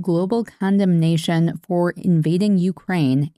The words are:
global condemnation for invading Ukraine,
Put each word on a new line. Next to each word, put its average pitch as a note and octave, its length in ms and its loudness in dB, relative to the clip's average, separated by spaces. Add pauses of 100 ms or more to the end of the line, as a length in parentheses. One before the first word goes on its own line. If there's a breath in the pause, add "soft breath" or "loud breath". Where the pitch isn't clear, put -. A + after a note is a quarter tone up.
global F#3+ 420 -2
condemnation E3 1200 0
for F3 280 -2
invading F3+ 680 0
Ukraine, D#3+ 800 -2